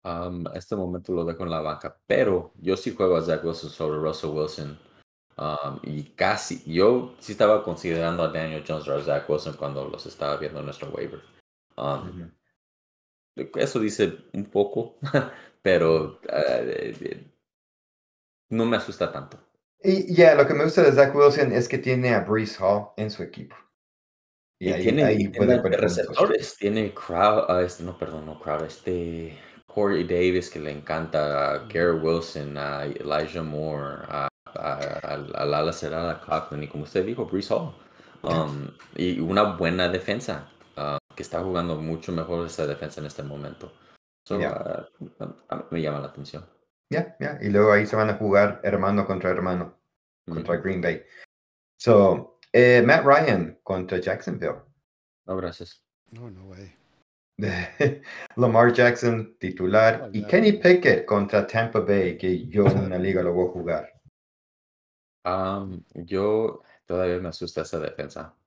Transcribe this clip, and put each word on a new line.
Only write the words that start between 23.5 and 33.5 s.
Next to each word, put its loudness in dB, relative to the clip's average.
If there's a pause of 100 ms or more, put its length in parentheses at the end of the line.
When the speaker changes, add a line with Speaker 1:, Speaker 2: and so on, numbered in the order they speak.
Speaker 2:
Y -2
Speaker 1:
Y 0
Speaker 2:
ahí, -2
Speaker 1:
tiene, 4
Speaker 2:
ahí 4
Speaker 1:
y 2
Speaker 2:
puede 2
Speaker 1:
tiene 6
Speaker 2:
poner 0
puntos. 2
Speaker 1:
receptores, 0
tiene 0
Crowd, 2
ah, 4
este, -6
no, -10
perdón, -10
no -14
Crowd, -4
este, -8 (260)
Corey 0
Davis, 2
que -12
le -8
encanta, -2
a -2
Speaker 2:
Ujú. -16
Speaker 1:
Garrett 2
Wilson, -4
a -6
Elijah -4
Moore, -6